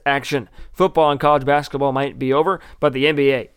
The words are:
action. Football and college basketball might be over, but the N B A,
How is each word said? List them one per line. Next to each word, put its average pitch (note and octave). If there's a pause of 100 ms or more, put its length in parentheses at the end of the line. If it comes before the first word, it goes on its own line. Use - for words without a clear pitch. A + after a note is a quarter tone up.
action. C#3 (240)
Football E3
and C#3+
college D3
basketball C#3
might C3+
be C3
over, D#3+ (200)
but D3
the C3
N D#3
B C#3
A, B2+